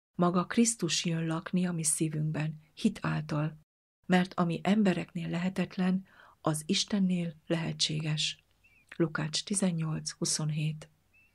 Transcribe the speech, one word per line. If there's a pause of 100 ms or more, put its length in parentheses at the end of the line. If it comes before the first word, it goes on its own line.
(160)
maga
Krisztus
jön
lakni
a
mi
szívünkben, (120)
hit
által, (460)
mert
ami
embereknél
lehetetlen, (360)
az
Istennél (100)
lehetséges. (520)
Lukács
tizennyolc
huszonhét. (460)